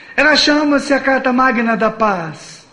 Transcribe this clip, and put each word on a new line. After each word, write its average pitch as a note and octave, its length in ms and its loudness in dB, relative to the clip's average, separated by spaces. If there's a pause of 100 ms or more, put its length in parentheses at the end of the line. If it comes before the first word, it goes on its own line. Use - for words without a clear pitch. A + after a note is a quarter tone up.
(160)
Ela D4 200 4
chama-se D4 580 0
a C4 60 2
Carta C4 320 0
Magna A#3+ 460 0
da G#3+ 120 0
Paz G3 840 -4